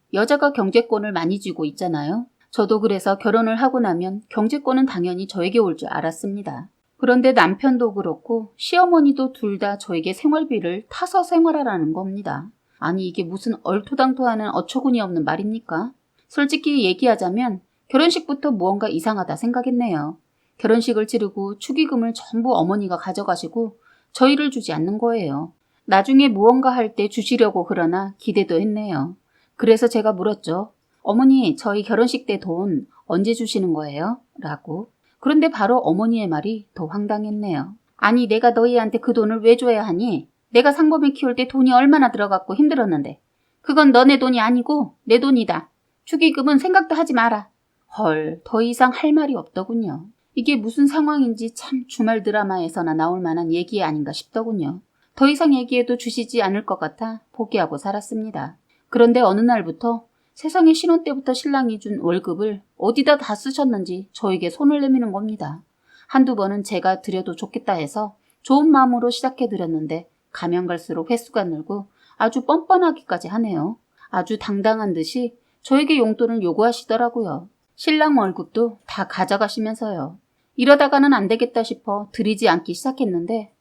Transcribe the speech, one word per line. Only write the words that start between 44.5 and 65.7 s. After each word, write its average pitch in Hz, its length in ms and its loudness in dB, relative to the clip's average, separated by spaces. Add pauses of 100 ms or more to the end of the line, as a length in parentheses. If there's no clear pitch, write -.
내 233 160 4
돈이다. 240 500 0 (360)
축의금은 294 520 2
생각도 370 380 2
하지 320 160 0
마라." 226 380 0 (480)
헐, 160 480 -2
더 226 160 -2
이상 240 320 2
할 302 180 0
말이 294 240 2
없더군요. 185 680 -6 (300)
이게 277 200 0
무슨 233 320 0
상황인지 277 640 0
참 254 360 -8
주말 220 340 -2
드라마에서나 185 720 -2
나올 165 260 0
만한 165 320 -2
얘기 180 320 -2
아닌가 151 300 -4
싶더군요. 202 680 -6 (360)
더 269 120 6
이상 294 260 4
얘기해도 247 440 0
주시지 233 440 -4
않을 202 240 -2
것 190 140 -4
같아 220 400 -10 (140)
포기하고 180 440 -4
살았습니다. 202 800 -8 (320)
그런데 233 320 4
어느 208 220 4
날부터 226 640 -2 (280)
세상에 320 400 4
신혼 330 300 2
때부터 277 300 -2
신랑이 254 480 -2
준 208 180 -6
월급을 190 600 -2 (160)
어디다 269 400 2
다 220 180 -6
쓰셨는지 208 760 -4
저에게 185 360 -2
손을 294 300 2
내미는 262 320 2
겁니다. 196 500 -8 (460)